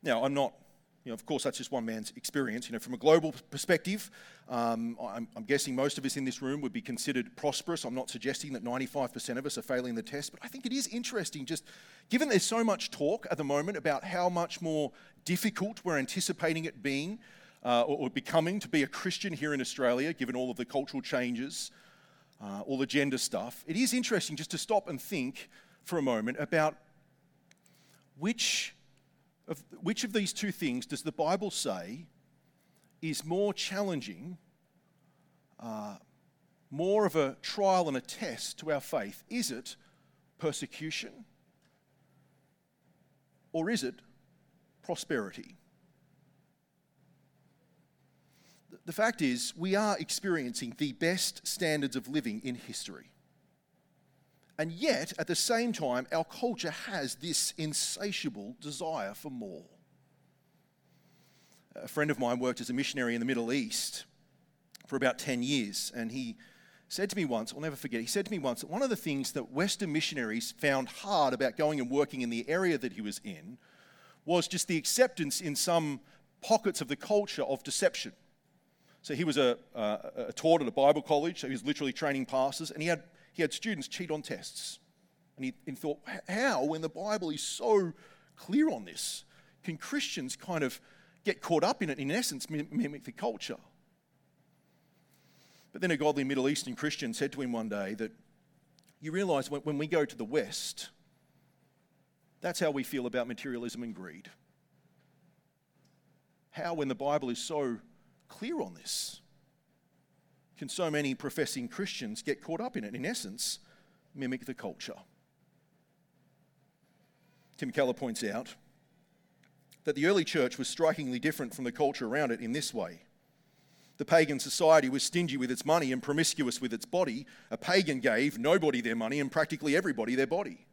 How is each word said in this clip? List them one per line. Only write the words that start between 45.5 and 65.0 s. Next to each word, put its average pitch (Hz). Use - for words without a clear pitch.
The, -
the 170
fact 220
is, 123
we 185
are 208
experiencing 143
the 147
best 175
standards 147
of 120
living 120
in 127
history. 101
And 165
yet, 180
at 156
the 170
same 240
time, 131
our 160
culture 190
has 160
this -
insatiable 156
desire 147
for 151
more. 104
A -
friend 151
of 139
mine 123
worked 127
as 120
a 127
missionary 123
in 117
the 117
Middle 120
East -
for 139
about 127